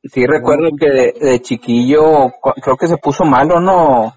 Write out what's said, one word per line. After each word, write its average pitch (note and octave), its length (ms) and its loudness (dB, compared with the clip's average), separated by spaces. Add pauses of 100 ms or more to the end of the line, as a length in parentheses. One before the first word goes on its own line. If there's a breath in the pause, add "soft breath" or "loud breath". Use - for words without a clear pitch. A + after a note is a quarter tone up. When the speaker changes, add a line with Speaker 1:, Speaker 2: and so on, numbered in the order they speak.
Speaker 1:
Sí, - 180 -6
Speaker 2:
Yo B2 60 2
Speaker 1:
recuerdo D3 360 0
Speaker 2:
no E3 60 0
fui C#3+ 100 -8
Speaker 1:
que D3 100 2
de, B2+ 300 2
de B2+ 220 0
chiquillo, C3+ 880 0 (120)
cu-, C3+ 200 -2
creo C3 160 -2
que F3+ 100 -4
se E3 100 0
puso D3 280 -2
malo, D#3 340 2
¿no? D#3 580 0